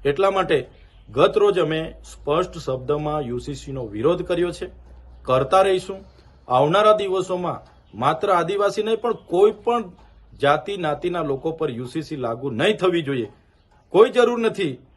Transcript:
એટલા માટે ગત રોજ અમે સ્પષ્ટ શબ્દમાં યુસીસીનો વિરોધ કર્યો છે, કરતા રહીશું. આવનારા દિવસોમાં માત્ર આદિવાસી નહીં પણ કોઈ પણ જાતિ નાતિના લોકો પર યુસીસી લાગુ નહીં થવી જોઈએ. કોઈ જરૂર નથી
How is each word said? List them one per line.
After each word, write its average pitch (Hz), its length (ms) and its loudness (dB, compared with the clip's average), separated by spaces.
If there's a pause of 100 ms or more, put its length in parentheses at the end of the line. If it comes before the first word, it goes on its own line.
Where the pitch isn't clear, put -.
એટલા 185 260 4
માટે 185 260 2 (520)
ગત 147 280 4
રોજ 202 220 4
અમે 156 220 0 (220)
સ્પષ્ટ 175 540 -4
શબ્દમાં 147 640 -4
યુસીસીનો 127 640 -8
વિરોધ 127 380 -2
કર્યો 175 280 -2
છે, 175 160 -10 (560)
કરતા 135 380 4
રહીશું. 190 380 0 (480)
આવનારા 170 460 4
દિવસોમાં 185 720 -2 (300)
માત્ર 139 380 0
આદિવાસી 196 520 0
નહીં 220 140 0
પણ 226 160 -4
કોઈ 196 380 2
પણ 233 320 -2 (580)
જાતિ 151 360 0
નાતિના 170 460 -4
લોકો 143 280 -4
પર 156 200 -4
યુસીસી 131 440 -8
લાગુ 123 340 -6
નહીં 156 280 0
થવી 170 240 0
જોઈએ. 131 260 -4 (640)
કોઈ 226 180 6
જરૂર 240 280 2
નથી 196 340 -2 (240)